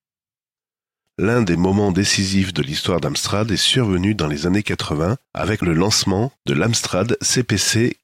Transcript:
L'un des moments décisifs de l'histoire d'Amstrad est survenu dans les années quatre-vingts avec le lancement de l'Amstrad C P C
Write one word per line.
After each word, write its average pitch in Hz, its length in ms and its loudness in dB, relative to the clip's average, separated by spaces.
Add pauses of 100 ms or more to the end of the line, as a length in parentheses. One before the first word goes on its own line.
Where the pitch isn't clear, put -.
(1200)
L'un 117 240 2
des 85 140 2
moments 95 340 2
décisifs 95 640 0
de 76 80 -2
l'histoire 80 380 -2
d'Amstrad 101 500 -2
est 90 60 0
survenu 101 580 2
dans 80 140 -2
les 73 180 -4
années 98 160 2
quatre-vingts 85 540 -2 (180)
avec 95 280 -2
le 85 120 2
lancement 101 580 0 (140)
de 69 80 0
l'Amstrad 101 680 0
C - 220 0
P 107 160 0
C 117 460 0